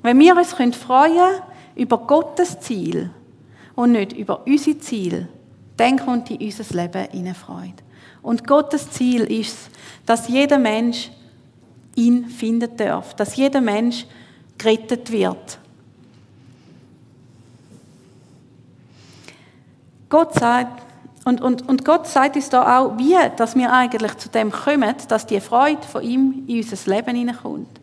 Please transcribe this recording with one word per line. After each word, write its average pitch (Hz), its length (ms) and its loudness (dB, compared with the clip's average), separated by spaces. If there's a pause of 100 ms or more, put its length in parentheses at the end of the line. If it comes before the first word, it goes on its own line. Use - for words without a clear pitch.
Wenn 247 160 4
wir 349 180 10
uns 349 180 0
können 240 160 2
freuen 330 680 2 (340)
über 233 220 0
Gottes 330 640 0
Ziel 170 500 -6 (640)
und 240 180 4
nicht 202 200 0
über 202 320 -6
unsere 294 320 2
Ziele, 175 500 -6 (500)
dann 254 200 2
kommt 240 320 -4
in 226 120 -8
unser 208 340 -10
Leben 175 360 -6
hinein 180 240 -10
Freude. 180 380 -16 (480)
Und 233 240 -4
Gottes 285 460 0
Ziel 247 320 0
ist, 220 340 -4 (480)
dass 233 220 0
jeder 277 320 2
Mensch 233 500 -2 (840)
ihn 240 320 2
finden 233 500 -4
darf, - 380 -4
dass 208 200 -6
jeder 269 260 2
Mensch 226 440 -2 (540)
gerettet 220 520 -2
wird. 185 460 -4 (4000)
Gott 320 280 2
sagt, 247 480 0 (420)
und, 247 160 0
und, 247 260 -2
und 262 180 0
Gott 330 220 2
sagt 277 300 2
uns 277 120 -4
da 254 300 4
auch, 233 180 0
wie, 294 180 4 (200)
dass 226 200 -2
wir 247 160 2
eigentlich 240 460 0
zu - 120 -16
dem 220 220 -2
kommen, 269 440 0 (140)
dass 220 180 0
die 202 120 -2
Freude 285 440 0
von - 180 -8
ihm 262 460 -2
in 233 100 -4
unser 208 340 -6
Leben 233 240 -2
hineinkommt. 240 680 -8